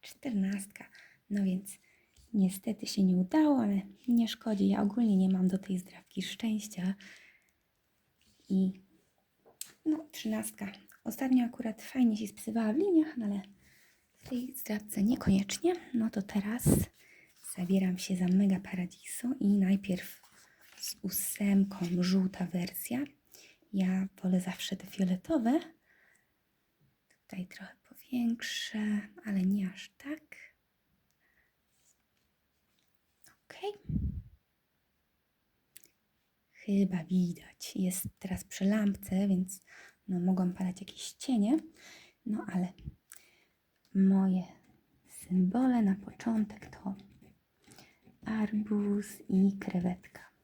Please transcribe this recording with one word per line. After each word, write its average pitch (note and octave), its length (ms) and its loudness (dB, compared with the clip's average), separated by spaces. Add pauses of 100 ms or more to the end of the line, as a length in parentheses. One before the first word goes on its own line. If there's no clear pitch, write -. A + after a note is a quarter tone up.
czternastka. G3+ 880 -4 (400)
No G3+ 140 0
więc F#3 340 -2 (560)
niestety F#3+ 540 0
się G3+ 160 2
nie F#3 120 6
udało, C#4 440 4
ale G3+ 220 2 (260)
nie A#3 200 4
szkodzi. G3 400 0
Ja G3+ 140 4
ogólnie G#3 360 4
nie F#3+ 120 6
mam F#3 180 4
do F#3+ 100 2
tej F#3+ 200 -4
zdrabki - 440 -10
szczęścia. G3+ 760 -4 (1500)
I F#3+ 320 0 (1040)
no, D#4 260 -2
trzynastka. G#3+ 600 -6 (320)
Ostatnio B3+ 420 2
akurat A3+ 360 -8
fajnie A#3 360 2
się G#3+ 100 -6
spisywała A3 460 -2
w C4 40 2
liniach, D#4+ 400 4
no A3+ 80 -4
ale G3+ 160 -4 (760)
w - 120 -20
tej B3 260 -6
zdrabce - 480 -4
niekoniecznie. A3 720 2 (180)
No A3+ 160 0
to G3+ 120 -4
teraz G#3 420 -4 (920)
zabieram F#3 420 0
się F#3 180 -4
za F3+ 120 0
Mega F#3+ 320 4
Paradiso - 680 -8 (120)
i G3+ 140 4
najpierw G3 680 0 (640)
z - 200 -8
ósemką, G3 760 0 (220)
żółta F#3 460 0
wersja. F#3 580 -4 (680)
Ja F#3+ 340 0 (160)
wolę F#3 180 2
zawsze F#3 340 -8
te - 120 -14
fioletowe. A3+ 720 0 (1600)
Tutaj F#3 260 -10
trochę - 280 -18 (140)
powiększę, A3 1160 -2 (180)
ale G3 160 0
nie F#3+ 320 2
aż - 240 -18
tak. - 380 -12 (3000)
Okej. - 260 -10 (2750)
Chyba F#3 520 0
widać. - 720 -4
Jest F3+ 320 -2 (120)
teraz F#3 240 -8
przy - 220 -6
lampce, G3+ 600 0
więc F#3 360 0 (440)
no, F3+ 120 0
mogą F#3 340 2
padać F#3 280 -4
jakieś - 300 -14
cienie. A#3+ 460 2 (680)
No G#3+ 280 -4
ale F3+ 200 -2 (1200)
moje F#3+ 480 4 (640)
symbole A3+ 720 2
na G3 140 4
początek - 760 -4
to - 260 -8 (1300)
arbuz G#3 1040 -2
i G3 280 4
krewetka. - 720 -4 (140)